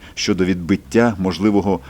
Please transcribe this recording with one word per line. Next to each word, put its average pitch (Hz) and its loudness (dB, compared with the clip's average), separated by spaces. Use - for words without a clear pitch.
щодо 92 -2
відбиття 95 0
можливого 95 0